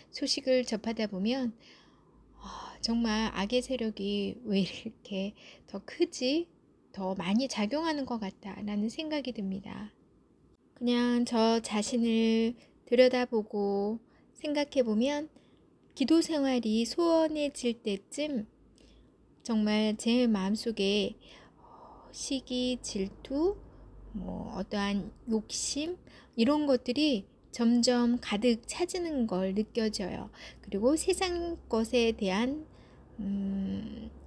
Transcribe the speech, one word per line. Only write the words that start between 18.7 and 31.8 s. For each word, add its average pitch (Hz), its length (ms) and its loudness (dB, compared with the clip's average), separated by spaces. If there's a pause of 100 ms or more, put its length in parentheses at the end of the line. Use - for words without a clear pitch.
정말 214 560 2
제 240 300 4
마음속에, 202 880 0 (420)
어, - 540 -20
시기, 254 720 -4
질투, 277 720 -2 (540)
뭐 180 440 -8
어떠한 202 560 -2 (200)
욕심 285 680 -4 (380)
이런 294 320 4
것들이 254 580 2 (260)
점점 240 680 4
가득 220 460 0
차지는 339 580 -2
걸 190 300 0
느껴져요. 214 760 -2 (320)
그리고 214 340 2
세상 349 600 0 (120)
것에 226 420 2